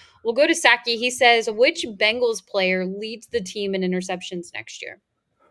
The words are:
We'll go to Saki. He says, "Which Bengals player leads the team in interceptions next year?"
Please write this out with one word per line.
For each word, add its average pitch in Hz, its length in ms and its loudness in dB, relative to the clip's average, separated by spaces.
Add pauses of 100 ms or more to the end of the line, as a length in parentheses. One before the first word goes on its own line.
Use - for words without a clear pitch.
(240)
We'll 233 100 -2
go 285 140 4
to 330 80 4
Saki. 240 420 2
He 247 140 -2
says, 233 360 4
"Which 233 400 2
Bengals 226 580 0
player 185 380 0
leads 214 440 -8
the 233 140 -2
team 196 340 -4
in 190 60 -2
interceptions 180 760 -4
next - 260 -14
year?" - 180 -16 (520)